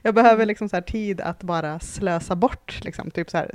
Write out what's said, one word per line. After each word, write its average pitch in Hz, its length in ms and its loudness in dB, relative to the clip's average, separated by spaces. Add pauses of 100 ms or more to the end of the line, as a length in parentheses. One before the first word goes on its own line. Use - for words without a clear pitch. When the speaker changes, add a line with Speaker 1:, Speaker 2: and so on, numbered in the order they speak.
Speaker 1:
Jag 220 140 2
behöver 226 200 8
Speaker 2:
Mm. 220 120 2
Speaker 1:
liksom 208 220 -4
så - 60 -4
här 180 60 -2
tid 202 400 -4
att 170 220 -8
bara 165 360 -4
slösa 180 560 -4
bort, - 480 -2
liksom. - 280 -10
Typ - 180 -6
så 180 80 -4
här, 151 180 -4